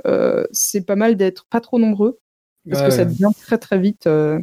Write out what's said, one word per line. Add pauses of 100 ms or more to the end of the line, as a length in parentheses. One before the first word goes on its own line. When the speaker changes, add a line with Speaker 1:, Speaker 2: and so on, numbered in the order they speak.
Speaker 1:
euh,
c'est
pas
mal
d'être
pas
trop
nombreux, (500)
parce
Speaker 2:
Ouais,
Speaker 1:
que
ça
Speaker 2:
ouais.
Speaker 1:
devient (100)
très,
très
vite,
euh,